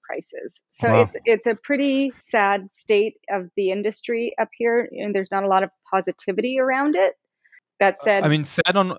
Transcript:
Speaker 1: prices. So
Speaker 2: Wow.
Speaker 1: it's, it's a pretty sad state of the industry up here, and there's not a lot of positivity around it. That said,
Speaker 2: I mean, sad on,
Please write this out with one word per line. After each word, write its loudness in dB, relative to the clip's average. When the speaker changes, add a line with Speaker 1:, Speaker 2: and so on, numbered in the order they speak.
Speaker 1:
prices. -12
So -2
Speaker 2:
Wow. 6
Speaker 1:
it's, 0
it's 2
a 0
pretty 0
sad 0
state 0
of -4
the 0
industry -4
up -2
here, 0
and -6
there's -2
not -2
a 0
lot 4
of -4
positivity -2
around 0
it. 2
That 2
said, 2
Speaker 2:
I 2
mean, 2
sad -2
on, 0